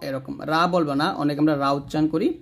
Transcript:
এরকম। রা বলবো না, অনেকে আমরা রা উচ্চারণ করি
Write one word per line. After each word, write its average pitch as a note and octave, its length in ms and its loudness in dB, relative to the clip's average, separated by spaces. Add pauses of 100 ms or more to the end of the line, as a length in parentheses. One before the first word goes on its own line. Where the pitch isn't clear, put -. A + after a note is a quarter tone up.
এরকম। C3+ 400 -8
রা D#3 260 0
বলবো F3 260 2
না, C#3+ 200 0
অনেকে D3 260 -2
আমরা D#3 160 4
রা C#3 160 0
উচ্চারণ C#3+ 360 0
করি D#3+ 200 0 (140)